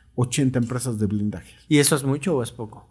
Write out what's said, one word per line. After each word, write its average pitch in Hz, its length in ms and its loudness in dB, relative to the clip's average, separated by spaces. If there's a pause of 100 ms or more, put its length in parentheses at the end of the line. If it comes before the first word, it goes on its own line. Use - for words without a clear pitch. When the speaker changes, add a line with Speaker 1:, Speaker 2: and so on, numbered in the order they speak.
(140)
Speaker 1:
ochenta 127 440 0
empresas 120 420 -2
de 107 60 2
blindaje. 104 480 -4 (140)
Speaker 2:
¿Y 151 100 6
eso 147 180 4
es 135 80 -2
mucho 143 320 -2
o 127 60 0
es 113 100 -8
poco? - 380 -14